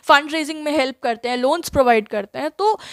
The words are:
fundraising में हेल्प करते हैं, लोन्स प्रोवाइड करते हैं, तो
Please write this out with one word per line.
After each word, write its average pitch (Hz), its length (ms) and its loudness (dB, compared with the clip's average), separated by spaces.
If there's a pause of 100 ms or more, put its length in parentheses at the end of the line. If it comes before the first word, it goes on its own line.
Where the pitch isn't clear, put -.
(120)
fundraising 302 440 2
में 302 220 -4
हेल्प 262 260 -2
करते 233 260 -4
हैं, 247 80 -2
लोन्स 294 320 0
प्रोवाइड 240 380 4
करते 214 320 -8
हैं, 294 100 -4
तो 415 300 0 (120)